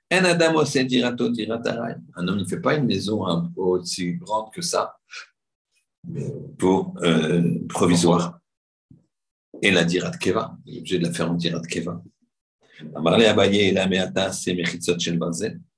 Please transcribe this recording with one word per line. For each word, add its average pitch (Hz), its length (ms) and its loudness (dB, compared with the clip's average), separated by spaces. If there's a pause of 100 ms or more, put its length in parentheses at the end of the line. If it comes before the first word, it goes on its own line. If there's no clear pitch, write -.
(100)
En 185 140 4
adam 170 300 4
oseh 143 300 2
dirato 123 440 0
dirat 117 380 -4
aray. 117 300 -6 (180)
Un 87 140 -4
homme 101 100 0
ne 92 60 -4
fait 85 160 -4
pas 135 160 0
une 139 100 0
maison, 95 400 -2
hein, 170 300 -2
aussi 92 580 -2
grande 104 380 -6
que 175 100 -10
ça, - 340 -4 (1080)
mais 67 280 -8 (260)
pour, 92 440 2
euh, 85 560 2 (100)
provisoire. - 720 2 (1200)
Et 101 80 4
la 85 140 6
dirat 87 280 0
keva, - 520 -2
il 80 120 -16
est - 40 -12
obligé 92 180 -4
de 85 60 0
la 82 80 -2
faire 85 180 -2
en 85 40 0
dirat 85 280 -2
keva. 85 400 -8 (920)
Amar 82 240 4
le 113 80 8
Abaye, 101 460 4
la 95 160 2
meata, 95 420 0
c'est - 240 -4
mechitzot 87 440 -2
shel 85 200 -2
barzel. 85 420 -4 (180)